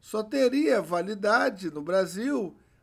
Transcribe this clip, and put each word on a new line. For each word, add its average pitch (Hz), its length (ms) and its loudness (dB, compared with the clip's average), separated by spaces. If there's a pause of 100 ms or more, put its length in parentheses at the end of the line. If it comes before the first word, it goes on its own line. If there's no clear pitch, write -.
só 214 220 -4
teria 262 600 2
validade 196 880 0
no 147 120 -10
Brasil 190 720 -2 (260)